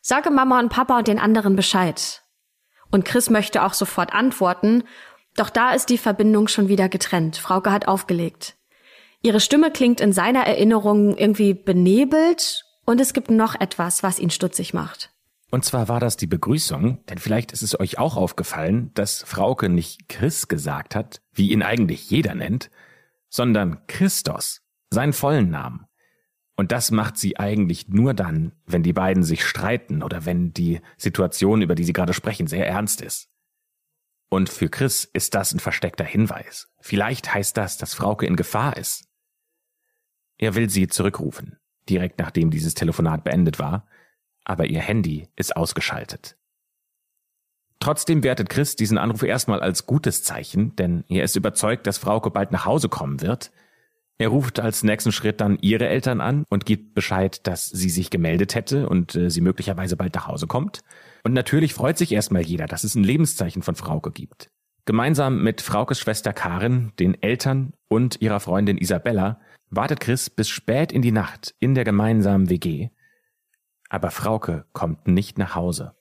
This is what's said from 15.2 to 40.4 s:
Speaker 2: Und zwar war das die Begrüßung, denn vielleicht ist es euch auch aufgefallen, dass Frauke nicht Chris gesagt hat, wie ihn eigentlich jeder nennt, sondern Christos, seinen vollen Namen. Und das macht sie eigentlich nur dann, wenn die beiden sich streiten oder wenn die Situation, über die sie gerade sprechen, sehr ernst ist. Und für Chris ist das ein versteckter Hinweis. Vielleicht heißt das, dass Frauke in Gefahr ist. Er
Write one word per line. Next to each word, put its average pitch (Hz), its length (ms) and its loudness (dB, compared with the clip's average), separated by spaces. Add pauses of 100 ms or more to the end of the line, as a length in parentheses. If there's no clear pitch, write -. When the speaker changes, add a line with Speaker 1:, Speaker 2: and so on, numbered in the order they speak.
Speaker 2:
Und 127 140 0
zwar 117 220 0
war 120 120 0
das 120 160 0
die 92 120 -4
Begrüßung, 123 800 0
denn - 100 -12
vielleicht 113 340 -2
ist - 120 -8
es - 160 -4
euch - 180 -4
auch 151 180 0
aufgefallen, 90 760 -2
dass - 300 -4
Frauke 104 440 -2
nicht 87 400 -2
Chris - 400 -4
gesagt - 480 -6
hat, - 260 -8 (120)
wie 95 180 2
ihn 107 120 2
eigentlich 104 460 -2
jeder 101 260 0
nennt, 98 340 -6 (600)
sondern 107 580 0
Christos, - 720 -2 (280)
seinen 131 240 2
vollen 139 360 2
Namen. 69 360 -8 (680)
Und 95 160 0
das 120 200 0
macht 107 260 0
sie - 220 -2
eigentlich 101 480 0
nur 117 260 4
dann, 82 380 -2 (140)
wenn 85 180 0
die 85 100 2
beiden 92 300 2
sich 80 200 0
streiten 98 600 -4
oder 87 220 -8
wenn 87 280 -2
die 85 280 -2 (160)
Situation, 98 640 0
über 87 120 2
die 85 100 0
sie 85 100 0
gerade 90 200 0
sprechen, - 340 -4
sehr 80 200 -2
ernst 101 340 -4
ist. - 280 -12 (1000)
Und 95 200 0
für - 200 -4
Chris - 360 -2
ist - 300 -4
das 98 180 -2
ein 80 60 -2
versteckter - 440 -4
Hinweis. - 640 -4 (120)
Vielleicht 107 540 -2
heißt 101 240 -2
das, 101 200 -4
dass - 160 -10
Frauke 107 320 -2
in 90 100 2
Gefahr 127 420 -2
ist. - 280 -10 (1300)
Er 110 160 0